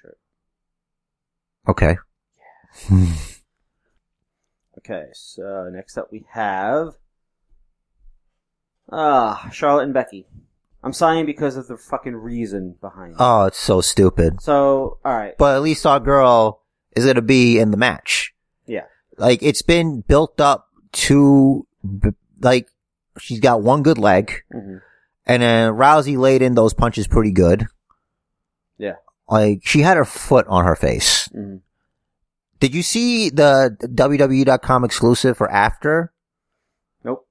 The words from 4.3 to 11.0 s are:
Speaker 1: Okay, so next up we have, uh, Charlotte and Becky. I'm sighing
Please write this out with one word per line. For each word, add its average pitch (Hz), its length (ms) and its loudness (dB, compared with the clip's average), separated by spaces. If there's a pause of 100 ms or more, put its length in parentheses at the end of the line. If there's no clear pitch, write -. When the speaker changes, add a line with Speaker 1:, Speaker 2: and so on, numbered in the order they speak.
Speaker 1:
Okay, 85 360 -16
so 95 580 -16
next 92 260 -18
up - 140 -14
we 107 200 -20
have, 110 640 -6 (2000)
uh, 131 580 -2
Charlotte 143 340 -2
and 139 100 -8
Becky. 110 340 -6 (560)
I'm 135 100 -10
sighing 165 320 0